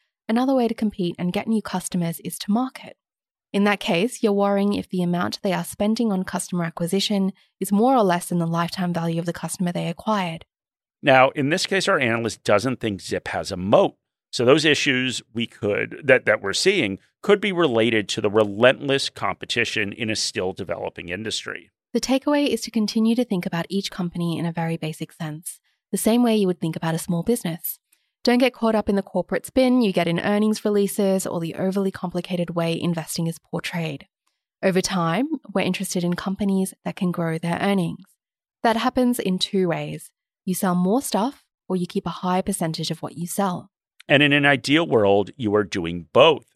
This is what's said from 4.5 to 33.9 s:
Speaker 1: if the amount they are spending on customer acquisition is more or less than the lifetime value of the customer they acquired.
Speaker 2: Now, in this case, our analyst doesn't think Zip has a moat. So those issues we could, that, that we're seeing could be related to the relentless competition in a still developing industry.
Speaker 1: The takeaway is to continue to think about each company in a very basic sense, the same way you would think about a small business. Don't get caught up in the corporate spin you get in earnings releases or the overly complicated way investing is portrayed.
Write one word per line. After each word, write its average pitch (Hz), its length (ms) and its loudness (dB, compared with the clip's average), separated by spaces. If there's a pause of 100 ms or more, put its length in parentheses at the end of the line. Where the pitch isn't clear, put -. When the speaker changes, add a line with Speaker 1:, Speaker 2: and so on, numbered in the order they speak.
Speaker 1:
if 180 160 -6
the 180 120 -2
amount 175 400 -2
they 190 120 0
are 175 100 -2
spending 220 480 -2
on 185 120 -2
customer 175 420 -4
acquisition 190 680 -2 (300)
is 196 100 -4
more 233 240 4
or 226 80 4
less 175 240 0
than 175 120 0
the 170 60 0
lifetime 170 460 -2
value 170 260 -2
of 170 80 -4
the 170 60 -2
customer 175 400 -4
they 170 160 -4
acquired. 175 560 -4 (580)
Speaker 2:
Now, 131 280 6
in 143 220 -2
this 185 140 0
case, 190 220 -2
our 190 100 4
analyst 117 460 -2
doesn't 110 380 2
think 101 180 -2
Zip - 300 -6
has 90 240 -6
a 92 40 -4
moat. 123 380 4 (380)
So 123 100 -2
those 143 220 6
issues 131 560 2 (120)
we 113 140 -2
could, 110 560 -4
that, 127 220 4
that 107 160 4
we're 98 100 -2
seeing 117 480 0 (220)
could 202 180 4
be 202 140 -2
related 113 560 2
to - 120 -4
the 107 80 2
relentless 113 800 2
competition 104 840 -4
in 110 160 -4
a 104 80 -2
still 95 340 -4
developing 90 560 -8
industry. - 640 -8 (220)
Speaker 1:
The 233 80 -2
takeaway 285 480 0
is 226 120 0
to - 100 -10
continue 220 440 0
to 247 80 0
think 185 220 -4
about 170 240 -6
each 196 200 -4
company 170 480 -4
in 165 80 -4
a 170 60 -2
very 165 240 -4
basic 160 380 -8
sense, 156 480 -12 (300)
the 196 60 0
same 233 260 2
way 226 120 2
you 202 120 2
would 180 120 -2
think 165 160 -4
about 165 200 -2
a 165 40 -4
small 170 240 -2
business. 180 560 -4 (460)
Don't 247 140 4
get 254 160 2
caught 226 180 0
up 214 160 0
in 202 60 0
the 196 80 0
corporate - 420 -4
spin 254 380 4
you 196 100 2
get 170 140 0
in 170 120 0
earnings 214 460 0
releases 202 600 2
or 170 120 -4
the 165 140 -4
overly 190 380 0
complicated 175 580 -4
way 165 320 -2
investing 165 460 -2
is 165 100 -6
portrayed. 165 720 -8 (560)